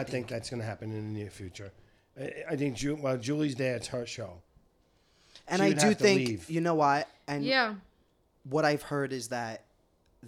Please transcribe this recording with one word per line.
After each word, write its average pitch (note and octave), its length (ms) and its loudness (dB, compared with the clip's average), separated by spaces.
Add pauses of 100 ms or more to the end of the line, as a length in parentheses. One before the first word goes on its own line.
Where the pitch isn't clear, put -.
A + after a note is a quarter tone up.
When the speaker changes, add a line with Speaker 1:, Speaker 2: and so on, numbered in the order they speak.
Speaker 1:
think - 20 -12
Speaker 2:
think B2 200 -4
that's A#2 200 -8
gonna A#2+ 140 -6
happen A2 280 -8
in G#2+ 220 -6
the G#2+ 60 -6
near G#2 100 -8
future. G2 420 -14 (480)
I, C#3 140 -8 (160)
I E3 60 -2
think C3+ 220 0
Ju-, C#3+ 180 0
while C3 240 0
Julie's C#3+ 340 0
there, B2+ 220 0
it's A#2 140 -8
her A#2+ 180 -6
show. F2+ 340 -10 (1080)
Speaker 1:
And F3+ 120 0
Speaker 2:
She G3 60 6
Speaker 1:
I - 40 8
Speaker 2:
would F#3 80 4
Speaker 1:
do G#3+ 120 6
Speaker 2:
have G#3+ 100 4
to - 40 2
Speaker 1:
think, F#3+ 240 6
Speaker 2:
leave. A2+ 220 -4
Speaker 1:
you E3 120 0
know E3+ 120 2
what? D3 340 4 (200)
And C#3+ 180 -2
Speaker 3:
Yeah. B3 300 2 (720)
Speaker 1:
what D3+ 200 2
I've D3 160 4
heard C#3 320 -2
is A#2+ 140 -6
that A#2 380 -6 (640)